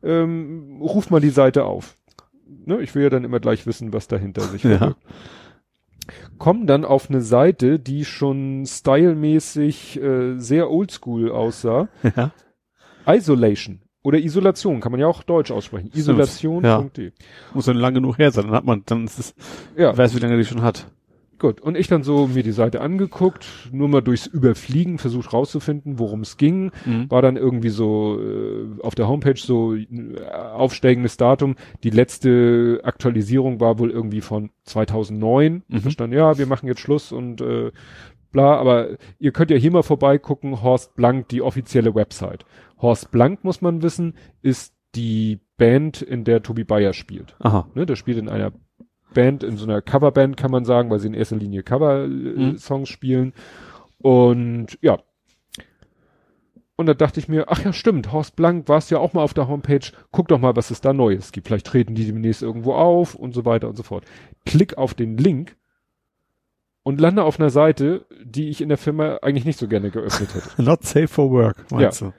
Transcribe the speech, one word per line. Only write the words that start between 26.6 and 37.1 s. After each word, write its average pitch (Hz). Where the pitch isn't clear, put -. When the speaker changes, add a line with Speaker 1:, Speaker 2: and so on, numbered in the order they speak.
Speaker 2:
Mhm. 120
Speaker 1:
War 127
dann 131
irgendwie 123
so, 107
äh, 107
auf 113
der 110
Homepage 139
so, 113
äh, 110
aufsteigendes 123
Datum. 135
Die 123
letzte 120
Aktualisierung 120
war 117
wohl 117
irgendwie 110
von 107
zweitausendneun. 110
Speaker 2:
Mhm. 101
Speaker 1:
Da 127
stand, 120
ja, 156
wir 139
machen 131
jetzt 127
Schluss 147